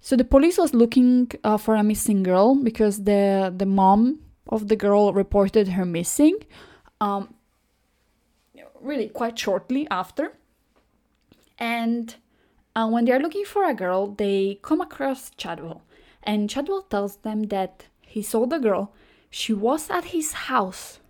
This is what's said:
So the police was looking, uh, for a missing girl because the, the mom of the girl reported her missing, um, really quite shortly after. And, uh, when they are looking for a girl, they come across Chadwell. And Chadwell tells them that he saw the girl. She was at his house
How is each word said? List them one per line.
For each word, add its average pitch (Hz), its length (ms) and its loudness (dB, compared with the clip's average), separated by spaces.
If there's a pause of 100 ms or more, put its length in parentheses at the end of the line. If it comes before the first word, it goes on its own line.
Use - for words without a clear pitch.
So - 140 -2
the 254 100 4
police 285 340 6
was 339 160 2
looking, 247 580 4 (100)
uh, 214 140 2
for 220 180 0
a 214 80 2
missing 208 400 0
girl 190 320 4
because 220 480 0
the, 196 540 2
the 196 100 -2
mom 196 540 4 (280)
of 214 200 -4
the 214 80 2
girl 202 360 4
reported 196 560 2
her 185 160 -2
missing, 180 520 2 (640)
um, 202 340 -4 (1500)
really 262 280 -6
quite 233 300 -6
shortly 208 520 -4
after. 196 440 -6 (1200)
And, 233 560 -6 (600)
uh, 226 140 -2
when 233 160 0
they 254 80 2
are 262 80 2
looking 339 240 -4
for 392 240 -2
a 277 60 0
girl, 185 340 -2
they 196 540 -2
come 311 180 -2
across 269 560 -8
Chadwell. 165 460 -12 (400)
And 208 260 -2
Chadwell 339 340 -6
tells 202 340 -6
them 214 280 -6
that 196 420 -6 (140)
he - 220 -10
saw 226 240 -2
the 302 120 -2
girl. 202 340 -2 (380)
She - 220 -6
was 233 380 -2
at 349 160 -4
his 330 260 -6
house - 760 -6